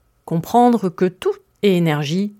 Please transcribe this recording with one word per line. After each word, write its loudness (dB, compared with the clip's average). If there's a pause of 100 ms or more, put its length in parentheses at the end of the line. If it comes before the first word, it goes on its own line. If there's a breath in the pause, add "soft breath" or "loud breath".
(240)
Comprendre 0
que -2
tout -4 (300)
est 2
énergie, -2